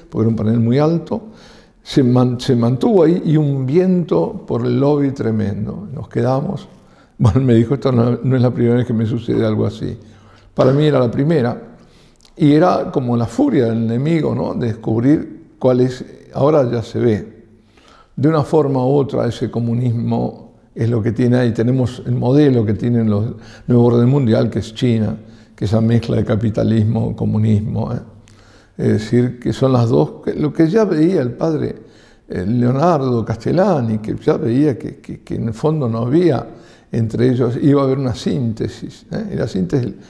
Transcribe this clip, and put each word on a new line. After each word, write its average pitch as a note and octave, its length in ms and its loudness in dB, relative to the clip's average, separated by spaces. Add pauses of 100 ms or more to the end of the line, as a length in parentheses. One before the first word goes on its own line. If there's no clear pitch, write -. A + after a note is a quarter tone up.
(100)
porque A2 140 0
era A2+ 40 2
un A2+ 80 0
panel A2 240 0
muy A#2 180 2
alto, E3 440 -2 (600)
se - 200 0
man-, B2 360 2
se - 160 0
mantuvo B2+ 500 4
ahí F3 200 2
y D#3 140 2
un C#3 260 0
viento F3 840 0
por A#2+ 200 -2
el B2 120 0
lobby C#3+ 340 2
tremendo. G#2+ 840 -4
Nos - 140 -12
quedamos. C3 600 -2 (480)
Bueno, C3 240 2
me B2+ 140 4
dijo, A#2 180 4
"Esto C3+ 180 0
no, A#2+ 320 2
no C3 140 0
es A#2+ 60 2
la B2 80 2
primera A#2+ 260 0
vez B2 100 0
que A#2+ 60 -4
me A2+ 140 0
sucede A2+ 400 -2
algo A2 180 0
así". G#2 320 -6 (560)
Para C3 200 2
mí D3 120 2
era C#3+ 140 2
la B2 120 2
primera, C3+ 640 -2 (600)
y D3 160 4
era F3+ 380 2
como B2 260 -2
la A#2 100 0
furia A3 400 0
del A2+ 180 0
enemigo, C#3 500 0
¿no? - 180 -4
De C3+ 140 -4
descubrir A#2 920 -2
cuál B2+ 220 2
es, B2+ 240 -2 (300)
ahora C3+ 360 2
ya A#2+ 120 -4
se - 160 -8
ve. A2+ 360 0 (800)
De C3 140 0
una D#3 160 2
forma C3+ 400 0
u C3 60 2
otra C3+ 360 0
ese A2+ 240 -4
comunismo A#2 960 -2 (300)
es A2+ 160 -2
lo A#2 120 0
que A2+ 100 -2
tiene B2 240 2
ahí. B2 160 2
Tenemos A#2+ 520 -2
el B2 100 -4
modelo B2+ 500 4
que G#2 100 0
tienen A#2 340 0
los G#2 160 0 (420)
Nuevo A#2+ 200 4
Orden A#2+ 220 4
Mundial, B2 420 2
que A#2+ 80 -4
es - 160 -8
China, A2 420 0 (380)
que - 120 -8
es F#2+ 40 -2
esa A2 100 2
mezcla A#2 360 0
de G#2+ 80 0
capitalismo, A2+ 880 0
comunismo, G#2+ 800 -2
¿eh? A#2 80 -8 (760)
Es A#2 120 -2
decir, A#2+ 500 0
que - 140 -4
son C3 200 0
las A#2+ 160 2
dos, D3+ 360 0
que, - 100 -4
lo D3 180 -4
que E3 160 2
ya G#3+ 160 2
veía E3 380 2
el A#2+ 80 -2
padre, D3 460 -4 (520)
eh, F2+ 160 -6
Leonardo B2+ 800 0
Castellani, B2+ 760 0
que G#2+ 180 -6
ya D3 200 0
veía B2+ 400 0
que, - 200 -12
que, - 260 -16
que - 140 -8
en A#2 120 -4
el A2 60 -6
fondo D3+ 340 -2
no A2+ 100 -4
había C3+ 460 2 (460)
entre A2+ 380 0
ellos, A#2+ 340 0
iba C#3+ 200 4
a - 20 0
haber C3+ 140 0
una C3 180 -4
síntesis, - 960 -6
¿eh? G#3+ 200 -6
Y - 40 -6
la - 100 -2
síntesis, C#3 480 -4 (160)